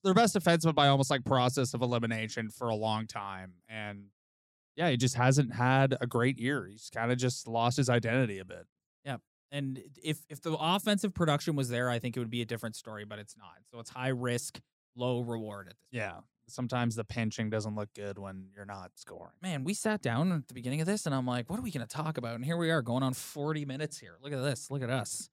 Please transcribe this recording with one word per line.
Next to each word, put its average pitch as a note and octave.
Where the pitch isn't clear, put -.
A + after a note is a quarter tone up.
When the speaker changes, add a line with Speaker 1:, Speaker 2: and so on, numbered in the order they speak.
Speaker 1:
their F#3+
best G#3+
defenseman E3
by C#3+
almost, C#3
like, C3
process B2+
of A#2
elimination A2+
for A#2+
a A2+
long A2
time. F#2+
And, G#2
yeah, E3
he B2
just B2+
hasn't B2+
had C3
a B2
great B2
year. A#2+
He's G#2
kinda A#2+
just B2
lost A#2
his B2+
identity A#2
a F#2
bit. F2+
Speaker 2:
Yeah. C3+
And C3+
if, D#3
if C#3+
the D#3+
offensive F#3+
production D3+
was C3
there, B2
I A#2+
think B2
it -
would A2+
be A#2+
a A2+
different A2+
story, G#2
but G#2
it's G#2
not. F#2
So A#2
it's A2+
high B2+
risk, B2
low B2
reward G#2+
at -
this B2
point. F#2+
Speaker 1:
Yeah. D#2
Sometimes A#2+
the A2
pinching A2
doesn't G#2+
look G#2
good G2+
when F#2+
you're G2+
not F#2+
scoring. -
Speaker 2:
Man, D#3+
we G3
sat G#3+
down C#3
at D3
the B2
beginning B2+
of D#3+
this, G3+
and C#3+
I'm B2+
like, B2
"What G3+
are B3+
we A3+
gonna A#2
talk D#3
about?" A#2
And A#2+
here E3
we E3
are D#3+
going A#2+
on C3
forty D3
minutes C#3+
here. F2
Look D3
at C3
this. C3
Look C#3
at A#2
us. B2